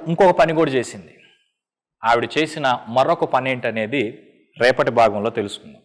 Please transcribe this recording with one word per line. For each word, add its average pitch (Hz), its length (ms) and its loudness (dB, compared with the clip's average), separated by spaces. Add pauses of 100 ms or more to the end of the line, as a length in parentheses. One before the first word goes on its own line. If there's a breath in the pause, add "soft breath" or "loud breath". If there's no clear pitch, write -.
ఇంకొక 175 320 4
పని 165 140 4
కూడా 156 180 2
చేసింది. 113 400 -4 (920)
ఆవిడ 117 340 0
చేసిన 151 520 -2
మరొక 120 340 0
పని 131 280 -2
ఏంటనేది 113 680 -4 (400)
రేపటి 131 300 2
భాగంలో 110 380 2
తెలుసుకుందాం. 107 560 -10